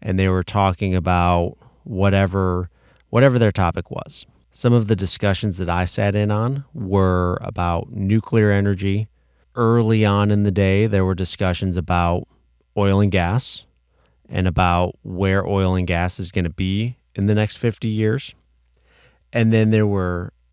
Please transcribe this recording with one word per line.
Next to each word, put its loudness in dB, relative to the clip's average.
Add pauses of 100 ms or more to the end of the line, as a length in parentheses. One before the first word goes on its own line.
and -2
they 2
were 0
talking 0
about 0 (260)
whatever, 0 (400)
whatever 4
their 4
topic -2
was. -14 (260)
Some 0
of 2
the 2
discussions -2
that -6
I 0
sat -2
in 0
on -2 (100)
were 0
about -4
nuclear 0
energy. 0 (460)
Early 2
on 2
in 2
the 2
day, 2
there 0
were 0
discussions -4
about 0 (500)
oil 4
and 2
gas -2 (640)
and -2
about 0
where -2
oil 0
and -2
gas -2
is -10
gonna -2
be -4 (180)
in -2
the 2
next -2
fifty -4
years. -2 (1000)
And 2
then 4
there 2
were -4 (220)